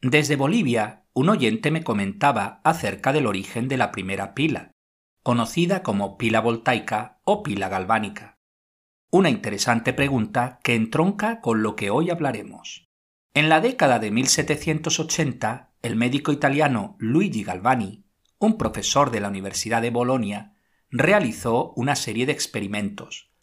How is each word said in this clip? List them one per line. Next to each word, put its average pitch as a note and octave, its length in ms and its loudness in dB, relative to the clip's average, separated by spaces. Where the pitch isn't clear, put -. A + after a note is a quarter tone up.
Desde C#3+ 340 2
Bolivia, C3+ 760 0
un B2+ 160 2
oyente A#2 420 2
me D#3+ 140 -2
comentaba G2+ 800 0
acerca C3+ 480 0
del C#3+ 140 2
origen G#2 420 -4
de C3 80 -2
la A2 160 0
primera F#2+ 420 -6
pila, - 360 -2
conocida E3 600 0
como G2+ 340 -2
pila A2+ 240 2
voltaica A#2 840 -2
o G#3 180 2
pila G2 260 -4
galvánica. G2+ 680 -4
Una F#3 180 6
interesante A2+ 640 0
pregunta B2+ 720 0
que A#2+ 100 2
entronca F3+ 680 0
con A2 200 2
lo G#2+ 140 -2
que G2+ 140 -4
hoy D3 180 2
hablaremos. C#3+ 800 -6
En D3+ 160 4
la D#3+ 100 8
década E3 380 4
de G#2+ 120 -2
mil A#2+ 180 2
setecientos D3+ 720 0
ochenta, C3+ 840 -4
el A2+ 140 -4
médico B2+ 360 0
italiano C#3 680 0
Luigi A#2+ 460 0
Galvani, F#2+ 600 -2
un A3 180 4
profesor B2+ 540 0
de G#2 100 -2
la G2+ 80 -4
Universidad G2+ 540 -4
de A#2+ 80 0
Bolonia, A#2 640 -2
realizó C3 840 0
una C3+ 200 0
serie A2+ 280 -2
de C#3+ 80 -2
experimentos G#2 1000 -6